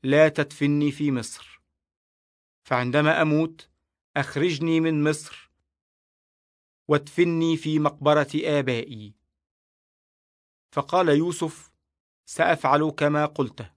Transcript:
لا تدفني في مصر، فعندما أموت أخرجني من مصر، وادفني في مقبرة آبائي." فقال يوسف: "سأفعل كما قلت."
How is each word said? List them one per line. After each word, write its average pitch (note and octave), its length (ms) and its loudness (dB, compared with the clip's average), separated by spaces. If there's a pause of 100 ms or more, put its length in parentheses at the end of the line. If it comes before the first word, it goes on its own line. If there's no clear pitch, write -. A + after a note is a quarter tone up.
لا D3 260 4
تدفني D3 640 -2
في C#3+ 200 -4
مصر، - 500 -10 (1000)
فعندما D3 580 2
أموت D#3 480 -2 (460)
أخرجني D#3+ 640 -2
من D#3+ 240 0
مصر، - 460 -6 (1400)
وادفني E3 680 2
في D#3 220 -2
مقبرة D3 520 2 (140)
آبائي." B2 680 -4 (1600)
فقال F3 360 0
يوسف: D#3+ 640 -2 (540)
"سأفعل D#3 640 0
كما D3+ 360 0
قلت." B2+ 500 -6